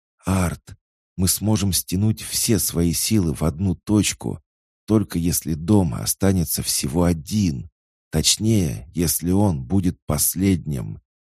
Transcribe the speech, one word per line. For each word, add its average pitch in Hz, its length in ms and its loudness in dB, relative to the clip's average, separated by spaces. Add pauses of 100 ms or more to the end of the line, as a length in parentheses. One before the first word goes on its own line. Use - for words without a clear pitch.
(260)
«Арт, 90 500 -2 (400)
мы 92 140 0
сможем 101 420 0
стянуть 101 500 0
все - 380 0
свои 85 320 0
силы 87 420 0
в 71 100 -6
одну 80 320 0
точку, - 680 0 (460)
только 101 320 2
если 82 340 -2
дома 85 460 2
останется 95 640 0
всего 73 400 -2
один. 85 680 0 (400)
Точнее, 78 840 0
если 85 360 0
он 92 320 2
будет 101 420 0
последним». 76 960 -2 (340)